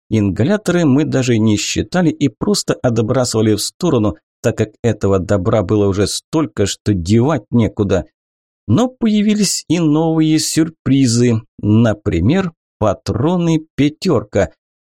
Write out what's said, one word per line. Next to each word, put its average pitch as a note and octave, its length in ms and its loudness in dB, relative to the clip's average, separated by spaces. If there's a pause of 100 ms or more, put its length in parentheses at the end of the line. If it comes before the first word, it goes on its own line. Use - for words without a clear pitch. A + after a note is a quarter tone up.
(100)
Ингаляторы E3 720 0
мы D3 220 2
даже B2 320 0
не G#2+ 180 2
считали D#3 540 -2
и - 180 -4
просто - 460 -4
отбрасывали A2+ 800 0
в G2+ 80 -4
сторону, B2 540 -2 (260)
так A2+ 160 -2
как - 140 -2 (100)
этого G2+ 360 0
добра G#2 440 0
было G2+ 260 0
уже G2 180 0
столько, - 600 -4
что - 260 -4
девать A2 580 0
некуда. G2+ 540 0 (600)
Но G#3+ 220 2
появились G#3+ 800 0
и E3+ 100 0
новые D#3 600 2
сюрпризы, C3 1000 0 (180)
например, A2 920 0 (260)
патроны D#3 880 -2 (100)
«пятерка». C#3 760 -2 (360)